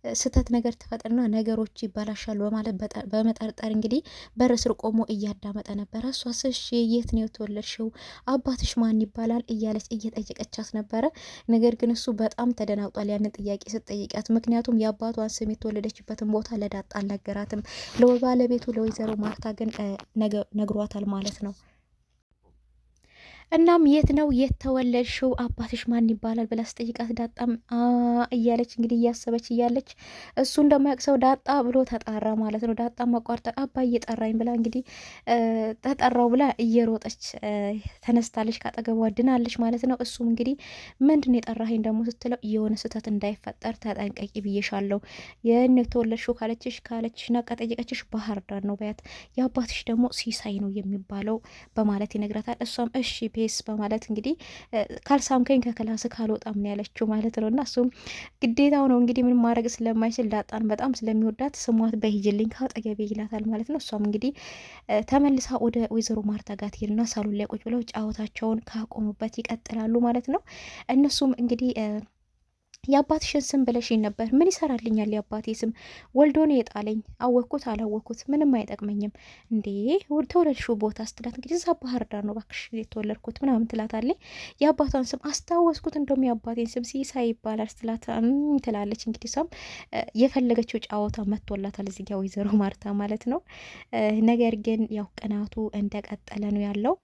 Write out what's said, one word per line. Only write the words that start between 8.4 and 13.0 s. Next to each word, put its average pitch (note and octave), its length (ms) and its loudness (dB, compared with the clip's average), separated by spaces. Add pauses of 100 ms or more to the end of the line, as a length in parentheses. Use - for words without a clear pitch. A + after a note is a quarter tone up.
ማን A3 220 2
ይባላል?" A3+ 500 -2
እያለች G#3+ 420 -2
እየጠየቀቻት A3 840 -8
ነበረ። G#3+ 280 -2 (440)
ነገር A#3 280 4
ግን A#3 180 0
እሱ - 220 -4
በጣም A3+ 400 0
ተደናግጧል G#3 540 -4